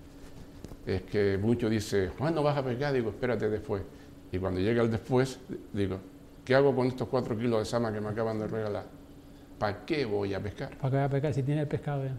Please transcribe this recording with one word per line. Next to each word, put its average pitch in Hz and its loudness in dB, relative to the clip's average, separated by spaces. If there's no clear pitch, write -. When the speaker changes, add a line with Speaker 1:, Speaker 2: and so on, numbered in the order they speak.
Speaker 1:
es 95 0
que 98 2
mucho 117 4
dice, 101 2
"Juan, 160 0
¿no 151 2
vas 143 2
a 135 2
pescar?". 131 0
Digo, 117 2
"Espérate 110 0
después". 104 -2
Y 95 0
cuando 92 0
llega 117 4
el 113 4
después, 127 2
digo, 92 0
"¿Qué 127 4
hago 139 8
con 127 4
estos 123 -2
cuatro 123 0
kilos 113 4
de 107 2
sama 117 0
que 104 -4
me 107 -2
acaban 110 0
de 107 -2
regalar? 104 -2
¿Para 104 -2
qué 147 0
voy 101 0
a 95 -2
pescar?". 104 -6
Speaker 2:
¿Para 135 0
qué 139 4
voy 139 4
a 135 0
pescar 139 2
si 135 0
tiene 147 2
el 143 0
pescado 143 -2
ya? 135 -4